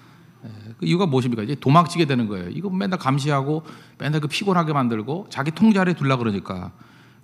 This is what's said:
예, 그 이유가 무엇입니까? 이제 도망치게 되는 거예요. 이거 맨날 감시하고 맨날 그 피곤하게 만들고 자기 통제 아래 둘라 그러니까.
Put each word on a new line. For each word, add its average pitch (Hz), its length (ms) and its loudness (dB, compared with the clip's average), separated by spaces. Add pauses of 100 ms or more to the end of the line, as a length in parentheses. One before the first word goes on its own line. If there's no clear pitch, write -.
(440)
예, 117 40 -16 (300)
그 - 80 -6
이유가 175 200 2
무엇입니까? 131 380 0
이제 139 100 -4
도망치게 165 520 4
되는 123 200 0
거예요. 92 240 -6
이거 175 180 -6
맨날 185 300 -2
감시하고 143 640 0 (360)
맨날 151 220 -2
그 147 60 -6
피곤하게 175 460 0
만들고 127 580 -2
자기 139 220 -4
통제 214 260 6
아래 180 160 2
둘라 135 220 2
그러니까. 98 560 -4 (520)